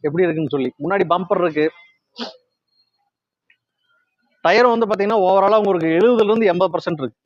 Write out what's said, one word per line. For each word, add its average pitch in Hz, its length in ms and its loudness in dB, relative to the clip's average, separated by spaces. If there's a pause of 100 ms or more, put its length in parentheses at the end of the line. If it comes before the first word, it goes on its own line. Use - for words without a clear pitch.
எப்படி 165 200 0
இருக்குன்னு 160 280 -4
சொல்லி. 127 160 -2 (120)
முன்னாடி 185 300 -2
பம்பர் 180 320 -2
இருக்கு. 151 220 -2 (2750)
டயர் 233 280 4
வந்து 226 160 -2
பாத்தீங்கன்னா 208 360 0
overall-ஆ 196 360 2
உங்களுக்கு 180 260 0 (100)
எழுபதுல 220 340 2
இருந்து 226 200 2
எண்பது 180 220 0
பர்சன்ட் 165 280 -6
இருக்கு. 120 240 -10